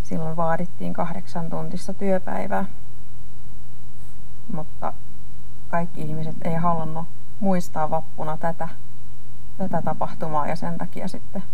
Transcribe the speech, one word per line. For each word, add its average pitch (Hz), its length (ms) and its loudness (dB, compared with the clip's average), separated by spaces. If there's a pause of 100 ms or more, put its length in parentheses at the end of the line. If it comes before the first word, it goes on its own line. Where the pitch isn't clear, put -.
Silloin 160 320 0
vaadittiin 175 580 0
kahdeksan 175 560 0
tuntista 165 440 0
työpäivää, 190 720 0 (1900)
mutta 156 400 0 (760)
kaikki 170 320 0
ihmiset 156 420 0
ei 165 120 0
halunnut 165 520 0 (320)
muistaa 180 500 0
vappuna 156 480 0
tätä, 165 300 0 (920)
tätä 185 240 0
tapahtumaa, 156 680 0
ja - 80 -2
sen 170 220 0
takia 180 300 0
sitten - 360 0 (100)